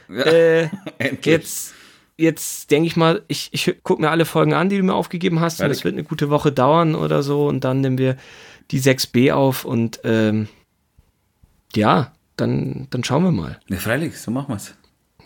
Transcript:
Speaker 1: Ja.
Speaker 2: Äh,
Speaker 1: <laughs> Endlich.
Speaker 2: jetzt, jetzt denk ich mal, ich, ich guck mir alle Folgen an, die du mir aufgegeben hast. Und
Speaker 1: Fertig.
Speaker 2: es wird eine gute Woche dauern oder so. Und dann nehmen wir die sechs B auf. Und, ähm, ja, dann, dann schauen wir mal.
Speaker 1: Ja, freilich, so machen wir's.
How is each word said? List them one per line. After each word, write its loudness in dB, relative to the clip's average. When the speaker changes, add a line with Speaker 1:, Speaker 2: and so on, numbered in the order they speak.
Speaker 1:
Ja. -4
Speaker 2:
Äh, 4
Speaker 1:
<laughs> -14
Endlich. -4
Speaker 2:
jetzt, -2
jetzt -2
denk 4
ich -6
mal, 2
ich, -8
ich -2
guck 0
mir 2
alle 2
Folgen 2
an, 2
die 0
du 0
mir 2
aufgegeben -2
hast. -2
Und -2
Speaker 1:
Fertig. 0
Speaker 2:
es -8
wird -2
eine -6
gute -4
Woche 2
dauern 2
oder 0
so. 0
Und -2
dann 0
nehmen 0
wir 0
die 0
sechs 2
B 2
auf. 0
Und, -2
ähm, 2
ja, 2
dann, -4
dann -6
schauen 0
wir 2
mal. -4
Speaker 1:
Ja, -4
freilich, -4
so -8
machen -6
wir's. -12